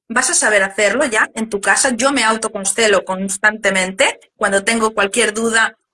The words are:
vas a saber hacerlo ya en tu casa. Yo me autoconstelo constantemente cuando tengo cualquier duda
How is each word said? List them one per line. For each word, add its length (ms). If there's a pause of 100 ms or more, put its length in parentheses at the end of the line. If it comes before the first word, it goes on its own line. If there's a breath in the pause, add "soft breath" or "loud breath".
vas 200
a 40
saber 300
hacerlo 420
ya 280
en 160
tu 120
casa. 340
Yo 160
me 140
autoconstelo 800
constantemente 1120 (160)
cuando 300
tengo 280
cualquier 400
duda 440 (160)